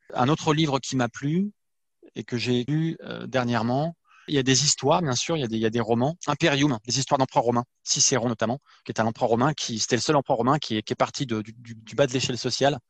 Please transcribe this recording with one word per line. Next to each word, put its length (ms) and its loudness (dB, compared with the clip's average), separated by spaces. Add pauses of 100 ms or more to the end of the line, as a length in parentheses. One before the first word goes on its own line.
(140)
Un 140 2
autre 260 2
livre 260 2
qui 180 -4
m'a 100 2
plu 440 -2 (640)
et 100 -8
que 100 -6
j'ai 300 0
lu, 380 -2
euh, 240 -10
dernièrement, 680 0 (340)
il 60 0
y 20 2
a 60 2
des 200 4
histoires, 380 2
bien 140 0
sûr, 200 -2
il 60 0
y 20 0
a 40 -2
des, 100 -2
il 40 -2
y 40 4
a 40 2
des 120 0
romans. 340 0 (120)
Imperium, 580 2
les 120 -4
histoires 200 0
d'empereurs 260 2
romains, 220 0 (180)
Cicéron 460 0
notamment, 300 -2 (260)
qui 80 -6
est 80 0
un 40 2
empereur 220 0
romain, 260 2
qui, 260 -6
c'était 180 0
le 40 -2
seul 140 2
empereur 220 0
romain 220 2
qui 180 -4
est, 40 -2
qui 120 -8
est 20 -4
parti 300 -2
de, 160 -4
du, 100 -12
du, 240 -16
du 200 -18
bas 120 2
de 60 -6
l'échelle 240 -2
sociale. 420 0 (100)